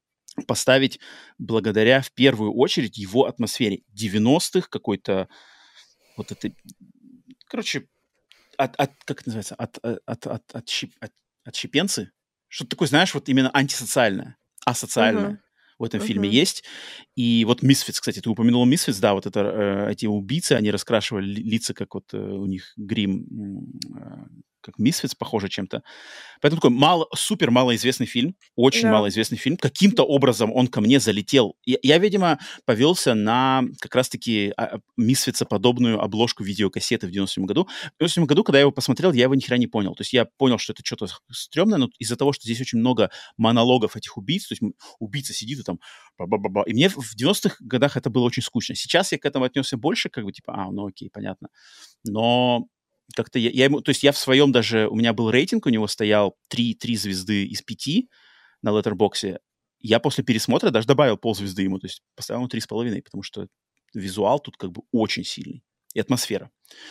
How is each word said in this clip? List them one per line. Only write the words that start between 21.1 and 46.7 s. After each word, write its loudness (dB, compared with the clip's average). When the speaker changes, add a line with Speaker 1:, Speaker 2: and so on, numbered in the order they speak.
Speaker 1:
ли-, -6
лица, -4
как -10
вот, -12
э, -8
у -8
них -8
грим, -4
м, -12
э, -18
как -20
Misfits, 0
похоже -4
чем-то. -8
Поэтому 2
такой 6
мало, 4
супер -2
малоизвестный 2
фильм, -4
очень 4
Speaker 2:
Да. 6
Speaker 1:
малоизвестный 2
фильм. -2
Каким-то 4
образом 2
он 2
ко -2
мне 6
залетел. 2
Я, 0
я, 6
видимо, 2
повелся 2
на 2
как -10
раз-таки, 0
а, -2
а, -10
Misfits-подобную 2
обложку -2
видеокассеты -2
в -8
девяносто -4
седьмом -4
году. 2
В -20
девяносто 0
седьмом 2
году, 4
когда 4
я 8
его 6
посмотрел, 0
я 4
его 4
ни 2
хера 0
не 2
понял. -2
То -12
есть -6
я 4
понял, 2
что -6
это -14
че-то -8
х-, -14
стремное, 0
но 0
из-за -6
того, 2
что -10
здесь -4
очень -2
много 2
монологов 4
этих -14
убийц, -6
то -8
есть, -6
м, -4
убийца -8
сидит -10
и -14
там -8
ба-ба-ба-ба. -2
И -4